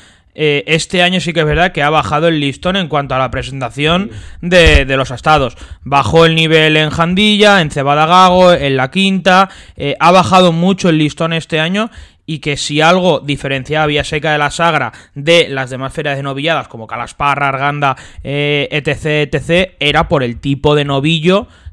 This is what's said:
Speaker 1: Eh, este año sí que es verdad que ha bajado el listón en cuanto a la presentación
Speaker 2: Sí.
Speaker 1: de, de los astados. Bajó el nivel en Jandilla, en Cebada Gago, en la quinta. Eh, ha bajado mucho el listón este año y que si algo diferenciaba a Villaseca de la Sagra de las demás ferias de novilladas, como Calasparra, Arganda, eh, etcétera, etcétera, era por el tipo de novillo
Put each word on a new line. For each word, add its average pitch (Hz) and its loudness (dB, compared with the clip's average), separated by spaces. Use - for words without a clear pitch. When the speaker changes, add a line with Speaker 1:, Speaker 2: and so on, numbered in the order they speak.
Speaker 1:
Eh, 147 -2
este 165 0
año 180 0
sí 165 -6
que 165 -2
es 156 2
verdad 160 0
que 156 -4
ha 143 0
bajado 156 0
el 156 0
listón 143 -4
en 180 -4
cuanto 143 -4
a 131 -2
la 127 -4
presentación 135 -4
Speaker 2:
Sí. 175 -6
Speaker 1:
de, 160 6
de 135 -2
los 135 -2
astados. 139 0
Bajó 139 2
el 165 2
nivel 156 2
en 156 0
Jandilla, 196 2
en 151 -2
Cebada 147 0
Gago, 180 6
en 139 0
la 131 -2
quinta. 190 2
Eh, 143 -4
ha 165 4
bajado 185 4
mucho 185 0
el 160 2
listón 156 -2
este 160 -4
año 196 -4
y 156 -10
que 143 -6
si 147 -2
algo 180 2
diferenciaba 143 -4
a - 0
Villaseca 151 -2
de 151 0
la 147 -2
Sagra 156 -2
de 160 2
las 131 -6
demás 131 -10
ferias 147 -6
de 139 -8
novilladas, 139 -4
como 113 -16
Calasparra, 139 -4
Arganda, 139 -2
eh, 143 -4
etcétera, 151 -2
etcétera, 175 -2
era 156 0
por 147 0
el 120 -6
tipo 139 0
de 147 0
novillo 160 -2